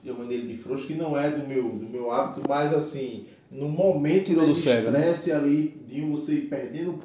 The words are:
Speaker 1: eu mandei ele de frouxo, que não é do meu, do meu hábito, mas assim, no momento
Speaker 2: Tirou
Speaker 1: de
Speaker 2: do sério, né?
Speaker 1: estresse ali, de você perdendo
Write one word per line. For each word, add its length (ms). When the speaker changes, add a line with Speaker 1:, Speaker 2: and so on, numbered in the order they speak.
Speaker 1:
eu 140
mandei 220
ele 160
de 20
frouxo, 300
que 80
não 220
é 120
do 160
meu, 180
do 160
meu 200
hábito, 380
mas 260
assim, 520
no 160
momento 600
Speaker 2:
Tirou 180
Speaker 1:
de 80
Speaker 2:
do 40
sério, 340
né? 80
Speaker 1:
estresse 220
ali, 520
de 160
você 360
perdendo 560